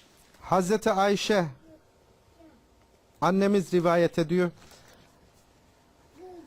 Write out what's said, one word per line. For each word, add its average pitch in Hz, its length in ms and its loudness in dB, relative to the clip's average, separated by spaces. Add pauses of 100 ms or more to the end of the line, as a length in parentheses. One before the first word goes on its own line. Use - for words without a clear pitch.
(400)
Hazreti 190 500 0
Ayşe 196 560 0 (1700)
annemiz 196 520 0
rivayet 170 460 2
ediyor. 175 320 0 (2000)